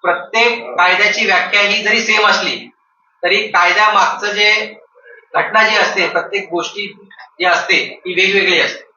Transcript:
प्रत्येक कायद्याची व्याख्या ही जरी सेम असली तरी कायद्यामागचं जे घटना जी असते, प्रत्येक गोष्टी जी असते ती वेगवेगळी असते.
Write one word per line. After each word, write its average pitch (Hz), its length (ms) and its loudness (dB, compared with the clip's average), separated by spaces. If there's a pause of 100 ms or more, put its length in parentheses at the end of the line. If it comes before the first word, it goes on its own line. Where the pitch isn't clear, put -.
प्रत्येक 226 600 0 (140)
कायद्याची 202 480 2
व्याख्या 185 340 0
ही 208 220 0
जरी 214 180 0
सेम 214 260 2
असली - 440 -2 (520)
तरी 202 260 0
कायद्यामागचं 185 760 2
जे 208 480 0 (600)
घटना 220 340 2
जी 214 80 0
असते, 190 320 0
प्रत्येक 190 420 -4
गोष्टी 175 580 -8
जी - 360 -10
असते - 560 0
ती 180 140 -8
वेगवेगळी 185 460 2
असते. - 360 -6